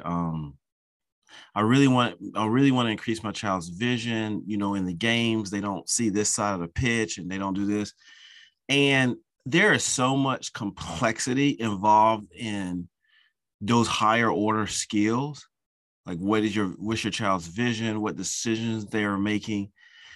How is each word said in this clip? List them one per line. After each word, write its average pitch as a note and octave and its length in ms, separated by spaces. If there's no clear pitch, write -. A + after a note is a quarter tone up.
um, D#2+ 540
"I G#2 80
really C3 260
want, A#2+ 280
I G#2+ 120
really C3+ 240
wanna A#2+ 200
increase G#2+ 320
my G#2 100
child's F#2 380
vision. A2 760
You G#2 120
know, G2+ 160
in F#2+ 100
the F2+ 80
games, A2 580
they G2+ 100
don't G2 280
see A#2 220
this G#2 200
side G#2 220
of F2+ 80
the E2+ 80
pitch A#2 480
and F2 140
they F#2+ 80
don't G2 160
do G2+ 100
this." G#2 300
And C3+ 480
there F3 260
is B2 120
so C3+ 340
much C3+ 340
complexity B2 1040
involved G#2+ 760
in F#2+ 540
those A2+ 260
higher A2+ 420
order G#2 360
skills. A#2 840
Like, F2 140
what G#2 240
is G#2+ 120
your, G#2 140
what's A2 360
your G#2 60
child's F#2+ 360
vision? A2 560
What G#2 140
decisions A2+ 680
they G#2 200
are G2+ 140
making? G#2 540